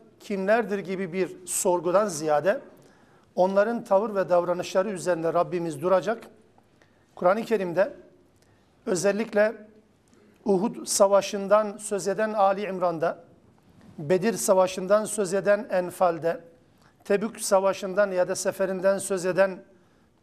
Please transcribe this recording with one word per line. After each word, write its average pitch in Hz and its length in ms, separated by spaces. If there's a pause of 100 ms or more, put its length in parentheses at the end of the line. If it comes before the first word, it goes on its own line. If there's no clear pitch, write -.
(220)
kimlerdir 202 580
gibi 185 340
bir 180 340
sorgudan 180 600
ziyade 156 540 (760)
onların 196 500
tavır 202 300
ve 185 140
davranışları 175 600
üzerinde 165 420
Rabbimiz 165 500
duracak. 185 420 (880)
Kur'an-ı 196 280
Kerim'de 190 520 (920)
özellikle 202 680 (920)
Uhud 202 420
Savaşı'ndan 202 880
söz 196 320
eden 214 240
Ali 196 300
İmran'da, 175 600 (760)
Bedir 180 360
Savaşı'ndan 190 680
söz 196 300
eden 202 360
Enfal'de, 170 680 (640)
Tebük 202 360
Savaşı'ndan 196 720
ya 180 180
da 185 60
seferinden 190 640
söz 185 280
eden 185 320 (640)